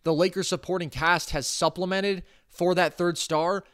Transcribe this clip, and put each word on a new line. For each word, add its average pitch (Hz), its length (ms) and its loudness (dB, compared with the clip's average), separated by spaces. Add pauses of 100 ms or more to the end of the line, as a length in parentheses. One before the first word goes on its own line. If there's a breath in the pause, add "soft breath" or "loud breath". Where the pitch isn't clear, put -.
the 160 100 2
Lakers 185 320 0
supporting 175 440 -4
cast 160 400 0
has 139 140 -2
supplemented 185 800 -2 (260 soft breath)
for 175 240 0
that 175 220 2
third 175 240 0
star 170 560 0